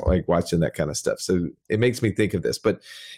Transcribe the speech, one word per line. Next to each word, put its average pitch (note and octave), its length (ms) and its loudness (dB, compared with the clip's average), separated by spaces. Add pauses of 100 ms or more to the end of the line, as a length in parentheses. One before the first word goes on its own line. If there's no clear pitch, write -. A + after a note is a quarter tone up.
like F2+ 220 2
watching E2+ 320 2
that D#2+ 160 0
kinda D2+ 180 -2
stuff. - 260 -2
So F2 280 0 (220)
it G#2+ 100 0
makes B2 240 2
me A2 80 2
think G#2 240 0
of F2 80 -2
this. - 160 -2
But - 220 0 (360)